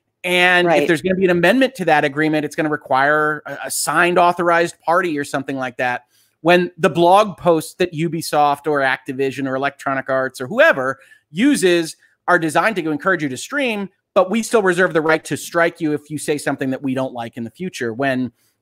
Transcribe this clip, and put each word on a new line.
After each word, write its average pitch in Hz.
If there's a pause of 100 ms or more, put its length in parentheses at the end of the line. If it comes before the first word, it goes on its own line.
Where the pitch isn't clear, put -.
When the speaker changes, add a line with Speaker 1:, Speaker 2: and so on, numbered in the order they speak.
(240)
Speaker 1:
And 180
if 175
Speaker 2:
Right. 147
Speaker 1:
there's 160
gonna 185
be 190
an 180
amendment 208
to 185
that 151
agreement, 151
it's 143
gonna 156
require 151
a, 139
a 185
signed 175
authorized 175
party 170
or 143
something 139
like 127
that. 123 (340)
When 175
the 180
blog 175
post 160
that 180
Ubisoft 147
or 147
Activision 135
or 131
Electronic 135
Arts 131
or 131
whoever 165 (320)
uses 175 (300)
are 175
designed 170
to 160
encourage 156
you 147
to 127
stream, 226 (220)
but 190
we 226
still 220
reserve 180
the 160
right 160
to 151
strike 170
you 151
if 147
you 151
say 151
something 139
that 131
we 135
don't 131
like 117
in 117
the 110
future, 131
when 127 (300)